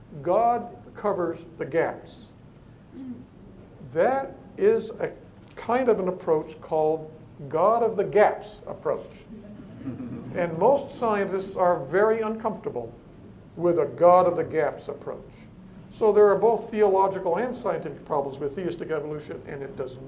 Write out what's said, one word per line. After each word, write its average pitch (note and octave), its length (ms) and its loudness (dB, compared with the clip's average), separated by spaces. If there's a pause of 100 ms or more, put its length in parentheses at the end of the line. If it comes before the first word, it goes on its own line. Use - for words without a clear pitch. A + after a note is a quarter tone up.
(220)
God A3 460 2 (280)
covers F3 480 -4 (120)
the - 80 -6
gaps." - 680 -4 (1600)
That B3+ 440 0 (220)
is A3 400 2
a E3 140 -4 (420)
kind B3 340 -2
of F#3+ 120 4
an F#3 80 -2
approach D#3+ 520 -2
called D#3 480 -2 (400)
God G3+ 360 2
of G#3+ 100 0
the F#3+ 80 0
gaps F3+ 640 2
approach. - 580 -6 (1080)
And E3 240 -2
most C4+ 320 4
scientists G3 640 -2
are F3 300 2
very G#3 380 2
uncomfortable G3 680 -6 (640)
with E3+ 240 2
a D3 80 2
God F3 400 8
of E3+ 80 2
the D#3+ 80 0
gaps C#3+ 460 -2
approach. - 580 -12 (440)
So A3 200 2
there G#3 160 8
are G3 120 6
both A3 320 2
theological F#3+ 680 2
and A#3 180 -2
scientific D#3+ 500 -6
problems C#3 360 -4
with C#3+ 160 -6
theistic E3+ 340 -6
evolution, D3+ 560 -8
and C#3 160 -10
it C3+ 140 -12
does C3 320 -8